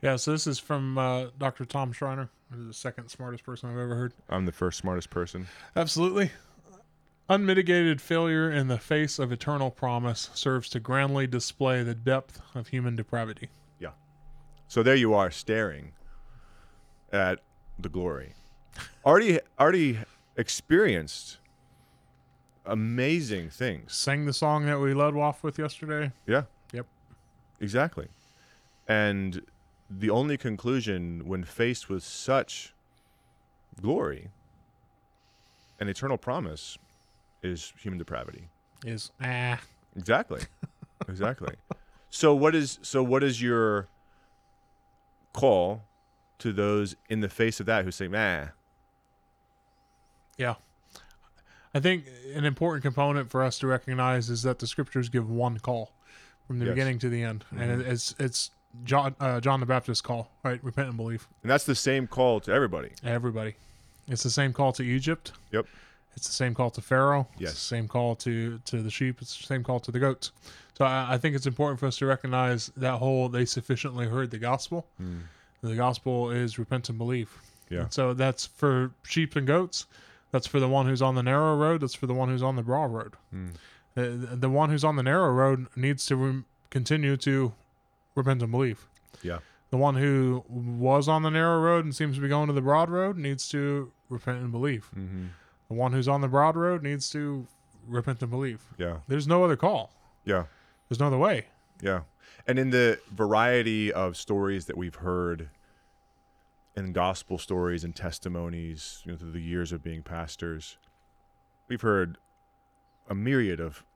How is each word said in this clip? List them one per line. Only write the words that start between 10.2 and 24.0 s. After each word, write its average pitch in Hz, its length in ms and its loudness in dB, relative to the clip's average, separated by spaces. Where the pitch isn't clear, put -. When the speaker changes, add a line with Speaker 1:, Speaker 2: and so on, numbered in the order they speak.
Speaker 1:
serves 131 360 -2
to 120 100 -4
grandly 135 480 0
display 127 560 0
the 117 100 -2
depth 131 480 -2
of 120 140 -10
human 123 260 -2
depravity." 113 540 -6
Speaker 2:
Yeah. 80 140 -10
So - 160 0
there 131 120 6
you 117 180 6
are, 98 160 4
staring 82 640 -4
at 95 280 2
the 87 120 -6
glory. 73 440 -6
Already, 175 340 8
already 147 400 4
experienced 123 1000 0
amazing 113 840 0
things. 87 460 -6
Speaker 1:
Sang 143 300 0